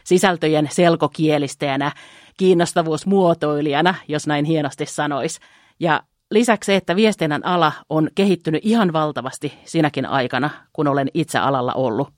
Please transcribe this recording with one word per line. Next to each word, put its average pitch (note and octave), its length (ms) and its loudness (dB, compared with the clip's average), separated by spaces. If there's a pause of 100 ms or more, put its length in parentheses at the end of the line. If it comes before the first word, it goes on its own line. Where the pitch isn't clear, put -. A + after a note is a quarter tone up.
sisältöjen D#3 680 2
selkokielistäjänä, D3 1200 0 (440)
kiinnostavuusmuotoilijana, E3 1600 2 (140)
jos D3+ 180 -4
näin D3 180 0
hienosti D3+ 420 -2
sanois. D3 540 -6 (400)
Ja D#3 220 2 (280)
lisäksi A3 360 2
se, G3 100 2
että F3+ 200 -2
viestinnän F3+ 500 0
ala E3+ 260 2 (160)
on D#3 260 0
kehittynyt F#3 500 0
ihan G#3+ 280 2
valtavasti D3 720 -6
sinäkin C#3+ 420 -2
aikana, C3+ 440 -2 (220)
kun D3+ 160 -2
olen C#3 260 0
itse D3+ 240 -2
alalla B2+ 340 0
ollut, B2+ 460 -2